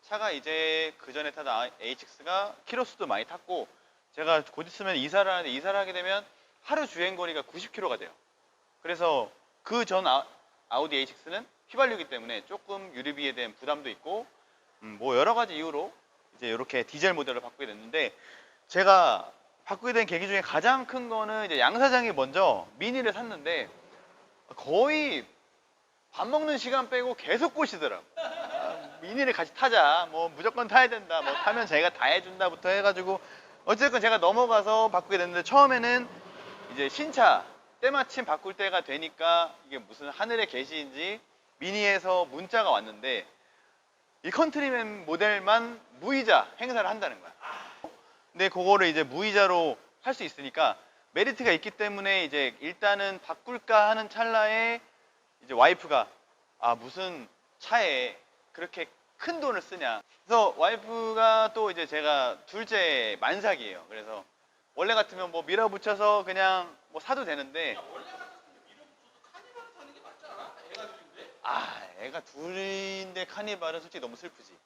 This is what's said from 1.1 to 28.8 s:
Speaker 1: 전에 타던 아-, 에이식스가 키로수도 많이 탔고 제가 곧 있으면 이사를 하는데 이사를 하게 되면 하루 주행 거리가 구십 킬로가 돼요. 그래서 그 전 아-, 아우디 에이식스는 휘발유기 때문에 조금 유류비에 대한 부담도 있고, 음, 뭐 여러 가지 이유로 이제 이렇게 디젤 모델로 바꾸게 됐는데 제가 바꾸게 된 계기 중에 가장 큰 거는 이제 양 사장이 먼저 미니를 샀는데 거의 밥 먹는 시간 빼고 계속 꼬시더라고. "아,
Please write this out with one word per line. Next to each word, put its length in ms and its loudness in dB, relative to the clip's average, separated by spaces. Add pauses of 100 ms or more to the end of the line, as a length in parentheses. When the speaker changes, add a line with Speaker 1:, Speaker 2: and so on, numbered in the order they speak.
Speaker 1:
전에 180 -6
타던 220 -6
아-, 180 -2 (100)
에이식스가 720 -6 (120)
키로수도 400 -6
많이 200 -2
탔고 420 -10 (480)
제가 280 2
곧 220 -12
있으면 300 -4
이사를 340 2
하는데 200 -2
이사를 280 -2
하게 140 -4
되면 320 -4 (380)
하루 240 -2
주행 300 -4
거리가 260 -6
구십 300 -14
킬로가 260 -4
돼요. 120 -12 (720)
그래서 480 0 (320)
그 220 -2
전 220 0
아-, 200 4 (420)
아우디 280 -2
에이식스는 500 -8 (220)
휘발유기 400 0
때문에 380 -10
조금 480 -14
유류비에 400 -6
대한 200 -8
부담도 360 -6
있고, 360 -10 (560)
음, 160 -16
뭐 180 0
여러 180 4
가지 200 -2
이유로 380 -8 (440)
이제 120 -10
이렇게 340 -4
디젤 300 0
모델로 280 -4
바꾸게 260 -14
됐는데 460 -6 (560)
제가 600 6 (340)
바꾸게 280 -6
된 140 2
계기 200 -4
중에 140 0
가장 460 0
큰 220 -8
거는 380 -4
이제 140 0
양 180 4
사장이 340 4
먼저 540 2 (120)
미니를 340 -2
샀는데 560 -6 (880)
거의 680 2 (880)
밥 140 -6
먹는 320 0
시간 320 -2
빼고 240 -2
계속 400 0
꼬시더라고. 480 -2 (140)
"아, 840 -8